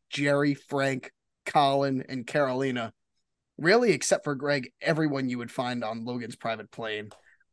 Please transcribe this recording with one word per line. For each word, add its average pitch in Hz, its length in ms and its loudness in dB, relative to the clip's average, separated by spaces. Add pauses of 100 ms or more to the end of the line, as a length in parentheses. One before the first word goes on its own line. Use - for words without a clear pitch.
(100)
Jerry, 143 440 2
Frank, 135 560 -2 (360)
Colin, 139 640 2
and 127 180 -8
Carolina. 131 680 0 (640)
Really, 214 360 6
except - 320 0
for 147 100 -2
Greg, 139 380 -2 (100)
everyone 147 460 0
you 123 100 -4
would 117 120 -8
find 123 340 -4
on 113 200 -6
Logan's 120 320 -8
private 110 340 -6
plane. 107 400 -8 (420)